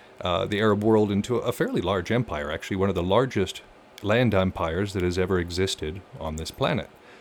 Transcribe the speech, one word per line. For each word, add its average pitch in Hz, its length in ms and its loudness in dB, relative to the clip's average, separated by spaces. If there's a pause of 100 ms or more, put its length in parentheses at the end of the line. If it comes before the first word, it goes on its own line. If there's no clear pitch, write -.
(200)
uh, 90 240 0
the 98 160 -2
Arab 104 240 4
world 107 260 6
into 104 280 0
a 123 120 -2
fairly 202 300 -2
large 92 320 -2
empire, 76 400 -2
actually 90 240 -6
one 98 140 2
of 92 40 -2
the 87 80 0
largest 101 600 0 (400)
land 110 320 2
empires 92 580 0
that 98 100 -2
has 90 160 0
ever 90 220 2
existed 87 640 -4 (180)
on 80 160 -6
this 80 140 -8
planet. 139 400 -2 (300)